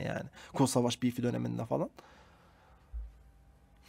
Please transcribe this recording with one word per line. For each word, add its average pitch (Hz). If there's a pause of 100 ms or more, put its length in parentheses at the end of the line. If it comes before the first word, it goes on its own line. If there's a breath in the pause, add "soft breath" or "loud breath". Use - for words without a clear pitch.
yani. 113 (280 soft breath)
Kul 135
Savaş 120
beef'i 120
döneminde 120
falan. 147 (2000 loud breath)